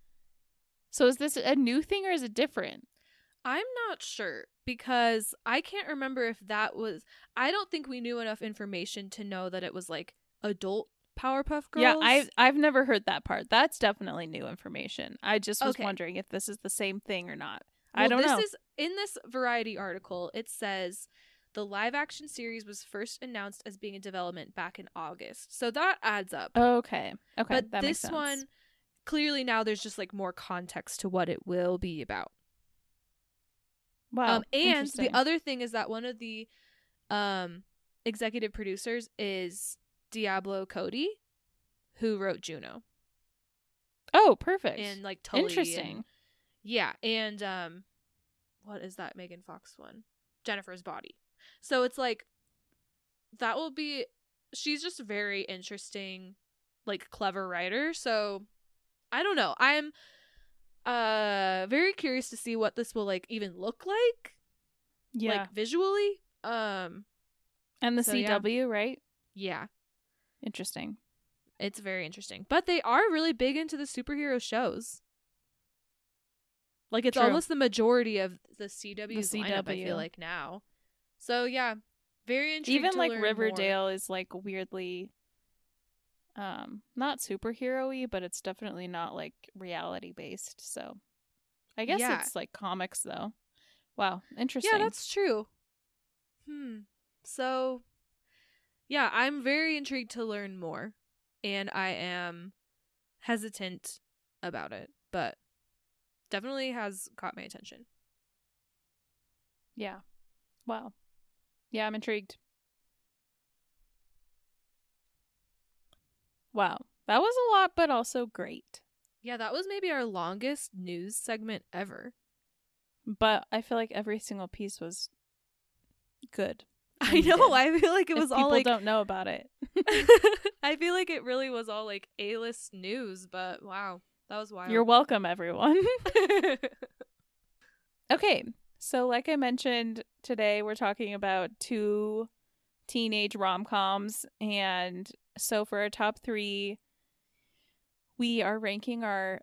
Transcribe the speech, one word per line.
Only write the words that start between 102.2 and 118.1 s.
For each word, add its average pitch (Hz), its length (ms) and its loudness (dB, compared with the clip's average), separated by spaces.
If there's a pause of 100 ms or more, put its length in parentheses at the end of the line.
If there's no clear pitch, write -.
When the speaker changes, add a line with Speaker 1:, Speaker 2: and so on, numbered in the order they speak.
Speaker 2:
hesitant 208 800 -6 (440)
about 113 300 -8
it, - 180 -14 (200)
but 160 260 -4 (920)
definitely 262 420 -4
has 202 440 -6
caught - 200 -8
my - 80 -14
attention. - 420 -20 (1900)
Speaker 1:
Yeah. 202 240 -10 (640)
Wow. 226 280 -10 (800)
Yeah, 214 160 0
I'm 214 80 -4
intrigued. 214 420 -4 (4000)
Wow. 196 240 2 (300)
That 214 140 4
was 466 140 2
a 494 200 4
lot, 381 200 6
but 330 140 4
also 240 360 0